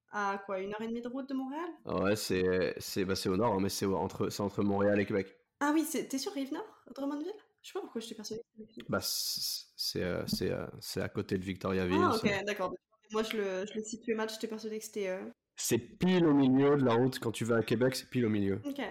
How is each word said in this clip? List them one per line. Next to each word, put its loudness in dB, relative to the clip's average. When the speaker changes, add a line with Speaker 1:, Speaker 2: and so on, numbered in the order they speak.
Speaker 1:
à -2
quoi, -4
une -6
heure -8
et -4
demie -4
de -8
route -8
de -8
Montréal ? -6
Speaker 2:
Ouais, 2
c'est, 2
c'est, -4
bah, 0
c'est -2
au 2
nord, 2
hein, 2
mais 2
c'est -2
au-, 2
entre, -2
c'est -4
entre -2
Montréal 4
et 2
Québec. -2
Speaker 1:
Ah 2
oui, 2
c'est, -4
t'es -4
sur -6
rive -6
nord, -10
Drummondville ? -6
Je -20
sais -10
pas -6
pourquoi -8
je -8
t'ai -12
persuadé -10
que -20
c'était -18
rive -20
sud. -14
Speaker 2:
Bah, 0
c'est, -4
c'est, -4
euh, -2
c'est, -2
euh, -4
c'est -6
à -4
côté -4
de -6
Victoriaville, 0
Speaker 1:
Ah, 4
ok, 0
Speaker 2:
c'est 0
Speaker 1:
d'accord. -4
Moi, 0
je -4
le, -2
je -10
le -4
situais -6
mal, -2
j'étais -8
persuadée -8
que -10
c'était, -6
euh, -6
Speaker 2:
C'est 0
pile 4
au 8
milieu 8
de 4
la 6
route, 4
quand -2
tu -4
vas 4
à 4
Québec, 2
c'est -8
pile 2
au 2
milieu. 2
Speaker 1:
Ok. -6